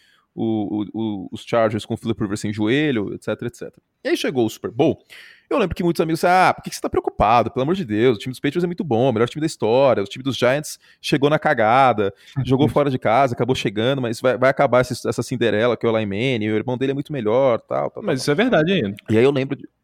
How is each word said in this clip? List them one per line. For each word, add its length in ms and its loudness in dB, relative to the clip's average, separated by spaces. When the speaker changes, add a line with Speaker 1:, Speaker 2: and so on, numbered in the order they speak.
Speaker 1:
o, 480 -2
o, 120 -8
o, 380 -6
os 120 -14
Chargers 400 0
com 100 -6
o 20 -4
Philip 240 -4
Rivers 200 -4
sem 120 -6
joelho, 600 -2
et 100 -14
cetera, 260 -6
et 80 -16
cetera. 260 -16
E 60 -6
aí 80 0
chegou 300 0
o 20 0
Super 220 -10
Bowl, 340 0
eu 80 0
lembro 160 0
que 80 -6
muitos 180 0
amigos 180 -2
disseram, 300 4
"Ah, 60 2
por 80 -18
que 80 -12
que 60 -10
você 40 -12
tá 80 -6
preocupado? 640 2
Pelo 140 -2
amor 100 0
de 100 -4
Deus, 320 2
o 40 -10
time 100 -10
dos 80 -10
Patriots 240 -2
é 60 0
muito 160 -6
bom, 260 2
o 20 2
melhor 160 2
time 120 -10
da 60 -2
história, 540 2
o 60 -2
time 160 -14
dos 140 -4
Giants 420 0
chegou 260 2
na 120 2
cagada, 720 2
Speaker 2:
<laughs> 100 -2
Speaker 1:
jogou 220 4
fora 200 0
de 120 -2
casa, 340 2
acabou 220 0
chegando, 440 -2
mas 200 -6
vai, 180 2
vai 100 4
acabar 340 4
esse, 260 -6
essa 160 -2
Cinderela 520 0
que 80 -4
é 60 2
o 80 2
Eli 80 -2
Manning, 440 -2
o 40 0
irmão 240 -2
dele 140 -2
é 20 -4
muito 180 -8
melhor", 480 2
tal, 300 -4
tal, 100 -16
Speaker 2:
Mas 200 -2
Speaker 1:
tal. 20 -10
Speaker 2:
isso 80 -2
é 60 2
verdade 360 2
ainda. 220 -2
Speaker 1:
E 80 4
aí 60 6
eu 80 6
lembro 240 -4
de... 120 -16